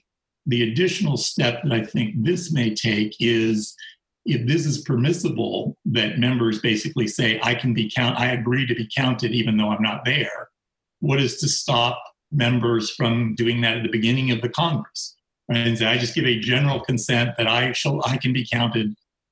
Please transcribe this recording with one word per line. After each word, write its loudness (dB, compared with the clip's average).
The 2
additional 0
step -2
that 0
I 2
think -2
this 0
may 2
take -2
is, 0
if 0
this 2
is 0
permissible, 0
that 0
members 2
basically 0
say, 0
"I 2
can 0
be 0
count-, 0
I 2
agree 0
to 0
be -6
counted 0
even 2
though 2
I'm 0
not -2
there," -2
what 2
is 0
to -2
stop 0
members 2
from 0
doing 0
that 0
at -4
the -2
beginning 2
of -2
the -2
Congress? -4
Right? 2
And 2
say, 0
"I 2
just -2
give 0
a 2
general 2
consent 0
that 0
I 0
shall, -2
I 0
can 0
be -2
counted 0